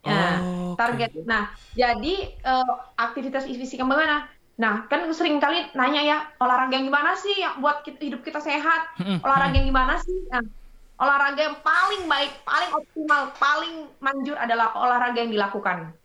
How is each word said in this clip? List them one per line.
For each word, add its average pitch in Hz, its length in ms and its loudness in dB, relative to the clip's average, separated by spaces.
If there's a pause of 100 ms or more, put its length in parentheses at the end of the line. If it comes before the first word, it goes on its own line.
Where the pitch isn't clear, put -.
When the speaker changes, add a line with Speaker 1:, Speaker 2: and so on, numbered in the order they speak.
Speaker 1:
Nah, 180 320 2
Speaker 2:
Oke. 180 400 -4
Speaker 1:
target. 233 320 0 (160)
Nah, 208 240 0 (240)
jadi, 247 640 -2
eh, 254 320 0 (240)
aktivitas 262 560 -4
fisik 254 320 -8
yang 262 80 0
bagaimana? 294 400 2 (320)
Nah, 220 240 0
kan 320 240 0
sering 302 320 2
kali 320 320 -2
nanya 294 320 2
ya, 302 100 2 (220)
"Olahraga 254 400 2
yang 269 80 -2
gimana 294 320 2
sih 403 160 -2
yang 330 240 -2
buat 294 240 2
kit-, - 160 -16
hidup 247 240 -8
kita 302 160 -8
sehat? 311 560 0
Speaker 2:
Hmm, 180 240 -2
Speaker 1:
Olahraga 269 320 4
Speaker 2:
hmm. 262 80 6
Speaker 1:
yang 269 160 4
gimana 262 240 4
sih?" 370 320 -4
Nah, 247 120 0 (560)
olahraga 277 480 2
yang 294 160 -6
paling 359 480 2
baik, 285 320 -2
paling 330 320 0
optimal, 302 640 0
paling 311 480 0 (160)
manjur 269 320 -2
adalah 233 400 0
olahraga 240 480 2
yang 233 80 -2
dilakukan. 196 720 -2